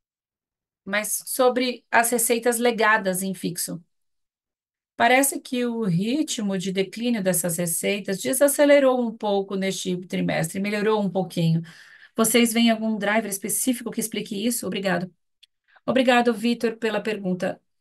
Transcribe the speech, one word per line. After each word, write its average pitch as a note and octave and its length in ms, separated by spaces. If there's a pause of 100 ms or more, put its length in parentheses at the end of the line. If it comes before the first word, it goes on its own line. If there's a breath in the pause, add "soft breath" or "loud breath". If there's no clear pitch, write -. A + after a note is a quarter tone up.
(840)
mas G#3 440
sobre B3 640
as A#3 180
receitas A#3 480
legadas G#3+ 640
em F#3+ 140
fixo. E3+ 480 (1120)
Parece B3+ 440
que B3 260
o A3+ 180
ritmo G#3 760
de F#3 120
declínio G3 520
dessas F3 340
receitas G3 640
desacelerou C#4 800
um A3+ 100
pouco G3+ 440
neste F#3+ 500
trimestre, E3+ 540
melhorou G#3 420
um G3 80
pouquinho. E3+ 540 (520 loud breath)
Vocês A#3 380
veem A#3 160
algum A3 300
driver G#3 300
específico A3 600
que G3 100
explique G#3+ 460
isso? A#3+ 220
Obrigado. F#3+ 440 (760 soft breath)
Obrigado, A#3+ 480
Vitor, A#3 440
pela G#3+ 240
pergunta. F#3+ 580 (220)